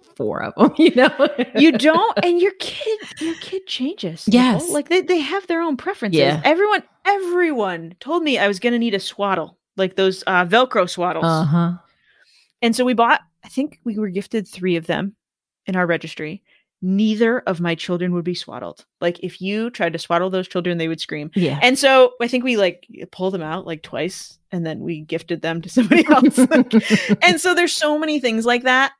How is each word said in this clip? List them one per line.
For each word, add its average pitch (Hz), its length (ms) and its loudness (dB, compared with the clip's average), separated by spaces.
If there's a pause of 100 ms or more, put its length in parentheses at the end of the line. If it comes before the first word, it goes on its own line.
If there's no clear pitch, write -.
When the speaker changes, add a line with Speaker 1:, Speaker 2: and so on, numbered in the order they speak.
(160)
Speaker 1:
four - 260 -4
of - 180 -8
'em, 233 140 4
<laughs> - 40 -18
you 330 180 4
know? 269 340 2 (260)
Speaker 2:
You 294 160 6
don't, 311 540 2
and 349 160 2
your 392 180 2
kid, 440 400 -6 (220)
your 330 140 -4
kid - 320 -10
changes, 254 600 -6
Nicole. 240 140 4
Speaker 1:
Yes. 254 300 0
Speaker 2:
Like, 294 180 -2
they, 370 120 2
they 359 180 0
have 349 260 -4
their 339 160 -2
own 311 160 -2
preferences. 214 420 -2
Speaker 1:
Yeah. 147 240 2
Speaker 2:
Everyone, 381 380 2 (240)
everyone 311 920 -2
told 330 240 -4
me 269 160 0
I 196 80 2
was 196 120 -2
gonna 240 200 0
need 226 160 -2
a 190 40 0
swaddle, 190 560 -4 (220)
like 190 180 -2
those, 190 300 0
uh, 180 200 2
Velcro 208 440 2
swaddles. 170 340 -4
Speaker 1:
Uh-huh. 165 500 2 (880)
Speaker 2:
And 226 140 2
so 254 100 2
we 254 80 0
bought, 233 280 2 (220)
I - 60 -20
think - 340 -6
we 208 160 -6
were 214 100 -2
gifted 196 380 -6
three 180 280 -2
of 165 120 -6
them 185 280 -4 (520)
in 190 80 -4
our 180 100 0
registry. 165 560 -4 (400)
Neither 220 580 2
of 175 220 -4
my 170 120 0
children 175 400 -4
would 175 120 -2
be 180 100 -4
swaddled. 107 500 -14 (160)
Like, 175 200 -2
if 180 200 -10
you 208 300 -4
tried 170 220 -4
to 170 60 -6
swaddle 175 300 -2
those 185 180 -4
children, 175 300 -4
they 160 100 -2
would 160 120 -4
scream. 151 340 -10
Speaker 1:
Yeah. 147 280 0
Speaker 2:
And 254 180 4
so 262 420 6
I 240 60 -2
think 247 160 -2
we, 247 140 0
like, 180 280 0 (260)
pulled 185 220 -4
them 180 80 -4
out, 160 240 -8
like, 160 160 -10
twice, - 560 -10 (140)
and 175 140 -4
then 156 160 -8
we 156 200 -8
gifted 160 400 -8
them 165 200 -4
to 170 80 -12
somebody 262 360 4
<laughs> - 40 0
else. 285 280 6
Like, 254 360 4
Speaker 1:
<laughs> - 500 2
Speaker 2:
and 349 180 4
so 359 140 2
there's 349 180 2
so 302 240 0
many 302 220 -2
things 226 260 -2
like 240 180 0
that. 254 360 2